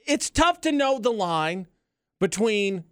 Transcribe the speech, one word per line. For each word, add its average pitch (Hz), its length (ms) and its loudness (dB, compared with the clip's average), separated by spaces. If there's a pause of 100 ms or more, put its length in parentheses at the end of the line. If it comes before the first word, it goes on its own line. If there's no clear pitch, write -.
it's 294 240 0
tough 339 320 2
to 320 100 0
know 269 260 2
the 233 140 0
line 175 540 -2 (540)
between 196 720 0